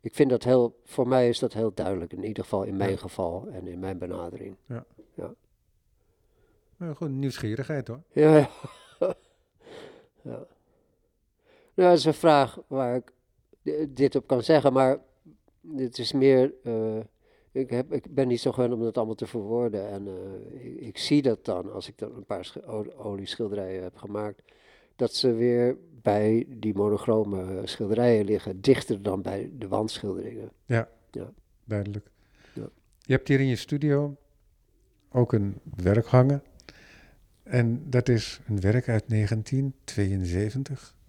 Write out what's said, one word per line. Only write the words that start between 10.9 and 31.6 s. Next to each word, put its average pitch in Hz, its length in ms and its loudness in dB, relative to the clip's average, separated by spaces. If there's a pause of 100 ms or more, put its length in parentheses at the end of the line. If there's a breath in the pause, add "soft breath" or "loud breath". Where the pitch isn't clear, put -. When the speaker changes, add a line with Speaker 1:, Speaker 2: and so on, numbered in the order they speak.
Speaker 1:
Nou, 180 140 6
dat 175 100 8
is 135 60 0
een 156 100 2
vraag 143 520 4
waar 131 300 -2
ik, - 160 -8 (500)
eh, 151 260 -4
dit 135 260 0
op 135 120 0
kan 123 160 0
zeggen, 143 300 6
maar 131 260 4 (600)
dit 135 380 -8
is 117 140 -6
meer, 135 400 6 (100)
eh, 110 340 -4 (580)
ik 131 160 -4
heb, 127 220 -4
ik - 220 -8
ben 135 140 2
niet 120 120 0
zo 131 120 0
gewend 123 200 0
om 117 100 -4
dat 113 140 -2
allemaal 110 180 -2
te 107 120 -8
verwoorden. 107 640 -4
En, 101 180 -10
eh, 98 580 -14
ik, - 140 -14
ik 110 180 -14
zie 147 240 2
dat 120 220 0
dan, 92 280 -6
als - 160 -12
ik - 100 -20
dan - 180 -10
een - 80 -16
paar 90 200 -8
schi-, - 220 -16
o-, 107 300 -8
olieschilderijen 98 880 -8
heb 90 140 -14
gemaakt, 104 460 -10 (540 soft breath)
dat 120 180 -2
ze 123 180 2
weer 120 440 2 (260)
bij 107 460 2
die 110 260 -6
monochrome 98 880 0
schilderijen 110 600 2
liggen, 98 360 -4
dichter 113 420 2
dan 98 200 -4
bij 95 360 -8
de 107 100 -10
wandschilderingen. 107 840 -6 (140)
Speaker 2:
Ja, 117 240 -2 (220)
Speaker 1:
Ja. - 220 -12 (320)